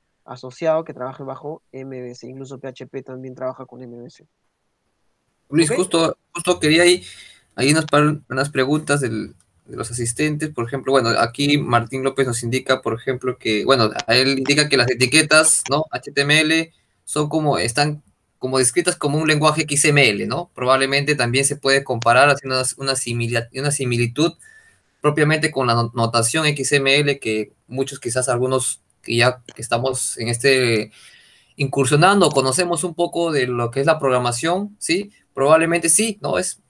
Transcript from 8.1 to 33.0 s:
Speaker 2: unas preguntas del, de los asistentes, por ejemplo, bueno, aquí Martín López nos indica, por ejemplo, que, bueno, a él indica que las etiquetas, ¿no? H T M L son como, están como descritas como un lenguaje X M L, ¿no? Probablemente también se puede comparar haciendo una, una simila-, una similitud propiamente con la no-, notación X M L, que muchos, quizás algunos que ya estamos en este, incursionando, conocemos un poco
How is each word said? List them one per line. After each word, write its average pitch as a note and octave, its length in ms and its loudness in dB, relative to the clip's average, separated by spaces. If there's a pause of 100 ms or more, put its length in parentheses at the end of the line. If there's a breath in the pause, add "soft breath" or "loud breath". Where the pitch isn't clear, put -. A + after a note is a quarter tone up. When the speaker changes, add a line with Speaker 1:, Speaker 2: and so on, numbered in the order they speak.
Speaker 2:
unas C3 180 -2
preguntas C#3+ 520 0
del, A2+ 340 -4 (320)
de A2+ 100 -16
los - 140 -8
asistentes, D3+ 600 -2
por A#2 160 -4
ejemplo, C3 260 -4
bueno, B2 260 4
aquí C#3+ 400 2
Martín B2 440 -2
López C3+ 240 0
nos A#2+ 160 -4
indica, B2+ 400 -2
por A2+ 120 -2
ejemplo, B2+ 440 -6
que, G#2+ 260 -2
bueno, A#2+ 260 2 (160)
a A#2 100 2
él C3 220 2
indica C#3+ 300 0
que C#3+ 80 0
las B2 140 2
etiquetas, D3+ 800 2
¿no? D3 200 0
H - 220 -10
T C#3+ 100 -2
M D3 180 4
L D#3+ 320 0 (320)
son D3+ 240 -2
como, D3+ 300 0
están D3 440 -2 (360)
como C3 200 -2
descritas E3 380 0
como D3 220 -2
un D#3 100 -2
lenguaje D3+ 340 2
X C#3+ 220 0
M C#3+ 240 4
L, G#2 180 -2
¿no? D3 280 -6
Probablemente C3+ 600 0
también C3 300 0
se C#3+ 120 -2
puede C3+ 280 0
comparar B2 440 4
haciendo C3+ 280 0
una, C3 100 -2 (120)
una C3+ 180 -4
simila-, A#2 580 -4
una C#3 160 -4
similitud B2+ 600 0 (680 soft breath)
propiamente D3+ 520 0
con C3 160 -2
la A#2 60 4
no-, A#2 200 0
notación A#2 520 0
X C#3+ 260 -2
M C#3 260 4
L, C#3+ 220 0
que G#2+ 320 -4 (160)
muchos, C3 320 -6
quizás B2 280 -4
algunos B2+ 520 -2 (200)
que A2+ 160 -4
ya B2 260 2 (140)
estamos B2 600 -4
en A2+ 100 -4
este, B2 640 2 (640 soft breath)
incursionando, D3 720 4
conocemos D3+ 520 0
un E3+ 120 -6
poco E3+ 360 -2